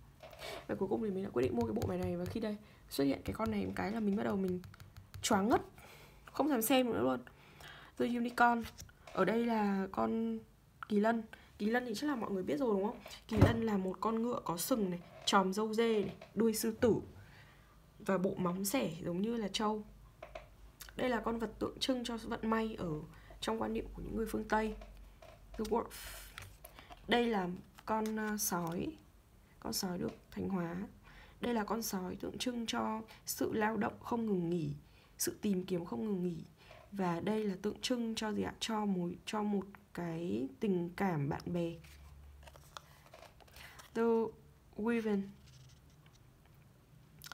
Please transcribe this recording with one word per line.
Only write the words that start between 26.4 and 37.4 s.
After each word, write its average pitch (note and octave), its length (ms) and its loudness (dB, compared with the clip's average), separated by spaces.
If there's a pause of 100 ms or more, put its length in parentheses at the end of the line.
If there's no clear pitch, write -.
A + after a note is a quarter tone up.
Đây A#3+ 200 4
là G3 220 2 (360)
con, A3 340 0
à, G#3+ 180 -2
sói. F3+ 600 -2 (640)
Con - 140 -6
sói F3+ 240 -2
được A3 140 -2 (200)
thánh F#3 180 -4
hóa. F3 260 -2 (640)
Đây A#3+ 120 0
là A3 100 2
con A3 180 -2
sói F#3+ 340 -4
tượng - 220 -6
trưng A#3+ 280 -2
cho A3 360 0 (240)
sự - 280 -2
lao A3 240 2
động A3 160 0 (100)
không A#3 220 -2
ngừng F3+ 240 2
nghỉ, E3 220 0 (460)
sự - 240 -2
tìm F#3 240 2
kiếm F3 200 -2
không A#3 200 -4
ngừng G3 180 0
nghỉ. F3 200 -2 (480)
Và F3+ 280 0
đây G#3+ 240 0